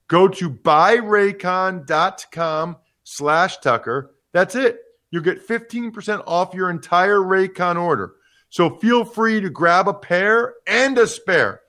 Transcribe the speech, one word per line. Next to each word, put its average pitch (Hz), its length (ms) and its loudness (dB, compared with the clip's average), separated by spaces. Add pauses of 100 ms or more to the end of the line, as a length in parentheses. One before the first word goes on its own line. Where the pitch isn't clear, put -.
Go 180 200 6
to 185 200 -6
buy 160 480 2
raycon 196 920 -2
dot 165 460 -2
com 165 440 -6 (280)
slash 165 540 -2
Tucker. 135 560 -4 (180)
That's 180 220 0
it. 254 260 -2 (300)
You'll 170 120 -6
get 175 200 -4
fifteen 233 480 -8
percent 214 360 -8
off 180 280 -2
your 185 160 -4
entire 180 480 2
Raycon 185 600 0
order. 147 360 -4 (340)
So 170 300 0
feel 233 260 2
free 220 380 -2
to 185 80 -4
grab 170 360 2
a 202 80 0
pair 208 600 -2 (120)
and 254 300 0
a 233 100 4
spare. 135 640 -2